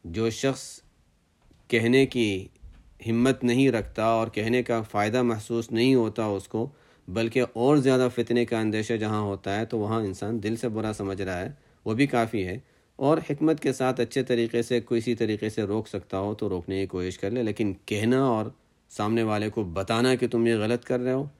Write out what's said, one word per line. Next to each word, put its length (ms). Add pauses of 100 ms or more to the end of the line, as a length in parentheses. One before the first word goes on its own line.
جو 260
شخص 340 (1040)
کہنے 380
کی 420 (600)
ہمت 360
نہیں 260
رکھتا 360
اور 220
کہنے 360
کا 180
فائدہ 400
محسوس 500
نہیں 240
ہوتا 300
اس 220
کو، 180 (420)
بلکہ 340 (120)
اور 240
زیادہ 380
فتنے 300
کا 140
اندیشہ 340
جہاں 280
ہوتا 380
ہے 60
تو 140
وہاں 220
انسان 420
دل 120
سے 140
برا 240
سمجھ 280
رہا 180
ہے، 120 (340)
وہ 80
بھی 140
کافی 400
ہے۔ 120 (360)
اور 220 (120)
حکمت 300
کے 140
ساتھ 280
اچھے 220
طریقے 380
سے، 180 (100)
کسی 260
طریقے 340
سے 140
روک 240
سکتا 320
ہو 140
تو 160
روکنے 300
کی 80
کوشش 300
کر 140
لے، 120
لیکن 300 (120)
کہنا 380
اور 220 (460)
سامنے 320
والے 260
کو 140
بتانا 520
کہ 120
تم 200
یہ 80
غلط 300
کر 140
رہے 140
ہو 120 (140)